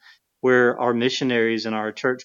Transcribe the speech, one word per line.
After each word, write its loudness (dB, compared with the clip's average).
where 2
our 0
missionaries 0
and -4
our -4
church -4